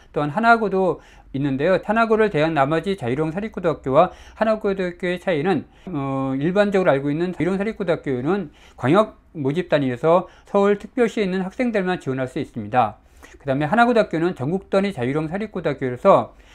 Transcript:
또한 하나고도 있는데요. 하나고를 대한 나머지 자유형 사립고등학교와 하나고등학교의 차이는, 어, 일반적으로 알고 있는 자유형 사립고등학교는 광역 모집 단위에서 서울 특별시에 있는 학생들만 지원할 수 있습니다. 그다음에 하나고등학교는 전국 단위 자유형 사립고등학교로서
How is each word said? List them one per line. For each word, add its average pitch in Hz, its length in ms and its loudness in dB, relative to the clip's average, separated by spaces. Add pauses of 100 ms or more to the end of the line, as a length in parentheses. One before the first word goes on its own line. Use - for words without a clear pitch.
(120)
또한 147 180 -2
하나고도 196 720 2 (320)
있는데요. 143 500 0
하나고를 220 460 2
대한 160 240 0
나머지 165 460 0
자유형 135 320 -2
사립고등학교와 175 800 0 (240)
하나고등학교의 185 840 -2
차이는, 175 440 0 (220)
어, 135 520 -4
일반적으로 185 520 2
알고 139 200 0
있는 170 220 -2
자유형 180 240 -2
사립고등학교는 175 920 -4 (260)
광역 196 420 2 (140)
모집 156 380 -4
단위에서 156 580 2 (160)
서울 202 340 2
특별시에 226 460 -2
있는 185 160 -2
학생들만 190 600 -2
지원할 131 280 -4
수 165 100 -8
있습니다. 110 600 -2 (400)
그다음에 139 260 -2
하나고등학교는 202 680 2
전국 165 340 -4
단위 196 240 0
자유형 139 360 -2
사립고등학교로서 156 1040 0 (200)